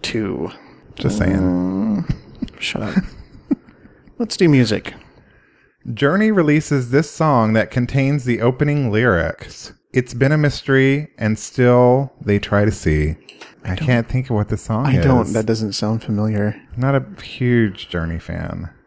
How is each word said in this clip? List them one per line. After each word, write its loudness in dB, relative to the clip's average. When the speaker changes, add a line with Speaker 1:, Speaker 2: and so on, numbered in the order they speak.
Speaker 1:
Two. -4
Speaker 2:
Just -4
saying. 0
Speaker 1:
Mm, -4
shut -6
up. -8
<laughs> -2
Let's -6
do 4
music. 2
Speaker 2:
Journey 2
releases 2
this 2
song 2
that 2
contains -2
the -2
opening 0
lyrics. 0
It's -2
been 2
a 2
mystery, 2
and 0
still 4
they 2
try 2
to 2
see. 0
I -4
Speaker 1:
I -2
don't -4
Speaker 2:
can't 2
think -2
of -2
what 0
the -2
song -4
Speaker 1:
I 0
Speaker 2:
is. 0
Speaker 1:
don't. 2
That 0
doesn't -2
sound -2
familiar. -2
Speaker 2:
I'm -8
not 0
a -10
huge -2
Journey -6
fan. -10